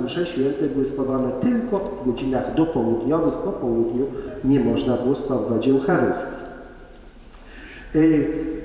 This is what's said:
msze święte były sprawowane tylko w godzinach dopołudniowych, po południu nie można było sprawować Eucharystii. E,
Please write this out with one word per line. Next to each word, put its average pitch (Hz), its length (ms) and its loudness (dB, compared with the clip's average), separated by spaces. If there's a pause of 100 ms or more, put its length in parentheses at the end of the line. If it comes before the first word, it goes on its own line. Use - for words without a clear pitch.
msze 170 200 -2
święte 135 400 0
były 135 200 0
sprawowane 127 460 0
tylko 226 480 0
w - 260 -6
godzinach 127 480 -2
dopołudniowych, 139 800 2
po - 180 -4
południu 120 540 0 (380)
nie 135 160 4
można 117 380 2
było 127 180 2
sprawować 117 520 0
Eucharystii. 135 680 2 (1600)
E, 156 40 6 (640)